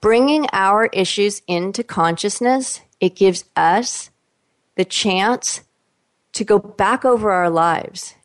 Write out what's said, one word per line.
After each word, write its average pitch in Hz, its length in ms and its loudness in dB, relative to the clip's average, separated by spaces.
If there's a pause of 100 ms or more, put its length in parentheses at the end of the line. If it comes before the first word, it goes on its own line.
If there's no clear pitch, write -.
Bringing 262 520 2
our 202 400 2
issues 202 560 -2
into 185 340 -4
consciousness, 208 960 -2 (200)
it 185 160 0
gives 185 280 2 (120)
us 175 540 0 (680)
the 190 80 0
chance 202 800 -2 (720)
to 220 100 -6
go 202 160 4
back 214 440 -2
over 220 280 2
our 180 180 2
lives, 170 640 -2 (100)